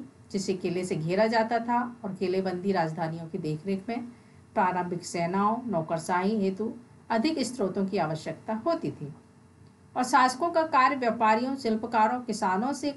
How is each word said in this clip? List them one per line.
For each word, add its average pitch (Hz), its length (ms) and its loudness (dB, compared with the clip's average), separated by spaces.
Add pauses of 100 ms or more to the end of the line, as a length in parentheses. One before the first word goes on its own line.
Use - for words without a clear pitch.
(320)
जिसे 190 220 -2
किले 180 320 -2
से 190 100 -2
घेरा 175 320 2
जाता 226 320 2
था 240 180 0 (260)
और 196 100 -6
किलेबंदी 185 580 0
राजधानियों 165 560 -2
की 175 100 -6
देखरेख 160 520 -4
में 240 180 -6 (480)
प्रारंभिक 180 500 0
सेनाओं, 190 500 0 (100)
नौकरशाही 180 720 0
हेतु 196 320 0 (380)
अधिक 285 320 2
स्रोतों 196 440 -2
की 196 140 -2
आवश्यकता 160 540 -4 (120)
होती 330 260 0
थी 143 220 -10 (800)
और 254 80 0
शासकों 262 460 4
का 339 160 2
कार्य 277 300 4
व्यापारियों, 240 600 2
शिल्पकारों, 226 680 2
किसानों 214 520 0
से 285 240 -4